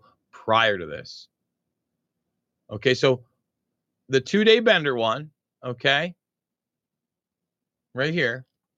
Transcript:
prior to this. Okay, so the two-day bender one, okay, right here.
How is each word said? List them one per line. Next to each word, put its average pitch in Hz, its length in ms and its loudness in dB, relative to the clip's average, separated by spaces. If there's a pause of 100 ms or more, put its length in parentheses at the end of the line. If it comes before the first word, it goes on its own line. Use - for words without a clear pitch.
(320)
prior 110 460 0
to 87 80 -10
this. - 420 -16 (1400)
Okay, 117 220 0
so 127 300 0 (840)
the 131 140 0
two-day 220 400 4
bender 170 340 2
one, 117 340 -2 (340)
okay, 139 520 -2 (1800)
right 143 200 -4
here. 127 320 -4 (320)